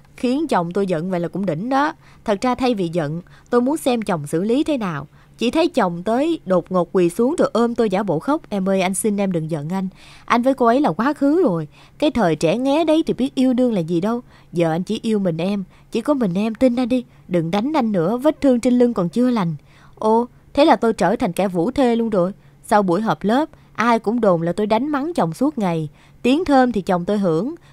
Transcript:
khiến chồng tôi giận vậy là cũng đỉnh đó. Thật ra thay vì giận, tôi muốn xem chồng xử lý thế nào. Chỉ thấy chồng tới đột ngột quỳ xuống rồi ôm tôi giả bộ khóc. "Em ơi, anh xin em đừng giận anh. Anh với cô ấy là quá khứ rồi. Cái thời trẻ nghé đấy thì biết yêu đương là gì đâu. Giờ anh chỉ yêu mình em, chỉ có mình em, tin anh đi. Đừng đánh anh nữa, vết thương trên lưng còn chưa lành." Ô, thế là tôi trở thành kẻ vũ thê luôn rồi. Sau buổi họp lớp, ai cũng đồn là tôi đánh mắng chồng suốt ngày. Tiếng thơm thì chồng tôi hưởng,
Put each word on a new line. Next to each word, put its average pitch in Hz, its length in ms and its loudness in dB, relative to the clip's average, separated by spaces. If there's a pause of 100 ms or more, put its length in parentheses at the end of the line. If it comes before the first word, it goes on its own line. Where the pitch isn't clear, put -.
(180)
khiến 269 300 -2
chồng 175 240 -2
tôi 196 160 -2
giận 180 240 -2
vậy 175 80 -2
là 170 80 -4
cũng 180 180 -6
đỉnh 185 240 -4
đó. 285 240 0 (320)
Thật 208 160 -2
ra 247 140 0
thay 247 200 0
vì 180 140 -4
giận, 160 320 -4 (280)
tôi 240 120 2
muốn 277 160 0
xem 240 240 -2
chồng 165 260 -4
xử 160 160 -2
lý 240 200 0
thế 302 140 -2
nào. 165 300 -6 (300)
Chỉ - 140 -2
thấy 330 160 2
chồng 180 360 -2
tới 277 420 0
đột 185 260 0
ngột 180 200 0
quỳ 180 180 2
xuống 240 280 0
rồi 233 160 2
ôm 233 220 0
tôi 226 140 0
giả 190 140 0
bộ 170 160 -2
khóc. 294 300 -2
"Em 196 200 -4
ơi, 190 120 2
anh 185 120 0
xin 208 240 -2
em 196 140 -2
đừng 160 200 -4
giận 151 180 -6
anh. 190 180 -4 (380)
Anh 240 160 2
với 262 120 2
cô 254 120 0
ấy 240 160 4
là 247 100 2
quá 233 220 -2
khứ 294 300 2
rồi. 170 240 0 (300)
Cái 294 140 0
thời 175 240 2
trẻ 165 220 0
nghé 269 260 0
đấy 311 240 2
thì - 60 0
biết 262 220 -4
yêu 254 180 2
đương 247 200 2
là 190 80 0
gì 165 200 -2
đâu. 226 200 -2 (320)
Giờ 165 180 0
anh 175 120 -2
chỉ - 200 -4
yêu 220 160 0
mình 175 180 -2
em, 190 260 -4 (280)
chỉ 226 100 -2
có 294 120 0
mình 226 200 -2
em, 208 220 -2
tin 254 200 2
anh 247 140 -2
đi. 247 160 -2 (220)
Đừng 165 240 -2
đánh 220 220 -2
anh 233 180 0
nữa, 196 260 0
vết 294 240 0
thương 254 180 4
trên 247 200 2
lưng 240 140 4
còn 175 160 0
chưa 247 200 0
lành." 185 260 -2 (400)
Ô, 226 300 0 (280)
thế 285 120 4
là 285 100 6
tôi 226 180 2
trở 196 220 2
thành 226 180 -2
kẻ 190 140 0
vũ 185 240 -2
thê 240 240 2
luôn 226 140 0
rồi. 190 220 0 (360)
Sau 208 140 4
buổi 185 200 2
họp 208 220 -2
lớp, 247 260 0 (240)
ai 226 260 2
cũng 226 220 0
đồn 180 200 4
là 170 120 -2
tôi 208 140 -2
đánh 226 200 0
mắng 294 260 -4
chồng 170 200 0
suốt 277 240 -2
ngày. 165 320 -2 (320)
Tiếng 285 240 2
thơm 254 260 4
thì 208 100 -2
chồng 175 240 -2
tôi 208 120 0
hưởng, 196 380 0 (180)